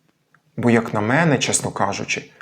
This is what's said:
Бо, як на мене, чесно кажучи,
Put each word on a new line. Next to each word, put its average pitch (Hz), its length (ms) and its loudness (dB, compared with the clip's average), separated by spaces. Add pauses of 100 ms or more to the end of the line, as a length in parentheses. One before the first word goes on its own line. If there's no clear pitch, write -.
(560)
Бо, 120 140 2
як 117 240 2
на 110 60 0
мене, 135 380 2
чесно - 320 -2
кажучи, 101 600 -4 (120)